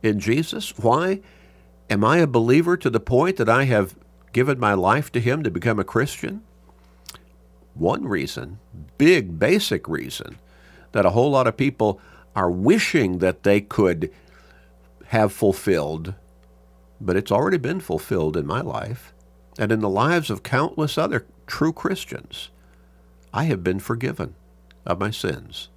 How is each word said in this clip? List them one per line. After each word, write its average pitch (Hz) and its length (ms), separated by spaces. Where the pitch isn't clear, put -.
in 104 200
Jesus? 156 560
Why 160 420
am 104 160
I 151 140
a 170 80
believer 139 500
to 160 120
the 113 120
point 160 340
that 110 140
I 127 160
have 107 300
given 127 300
my 104 120
life 101 380
to 120 80
him 127 240
to 110 80
become 107 260
a 98 60
Christian? 147 580
One 87 340
reason, 87 520
big 135 400
basic 117 520
reason, - 480
that 98 140
a 87 40
whole 123 200
lot 131 160
of 110 100
people 110 420
are 92 160
wishing 107 680
that 92 240
they 101 180
could 87 520
have 110 280
fulfilled, 85 800
but 92 140
it's 98 160
already 165 260
been 160 220
fulfilled 80 580
in 76 80
my 90 160
life - 500
and 110 140
in 110 80
the 104 100
lives 143 400
of 101 140
countless 147 520
other - 300
true 160 260
Christians. - 800
I 135 120
have 104 180
been 92 160
forgiven 117 560
of 87 140
my 104 100
sins. - 680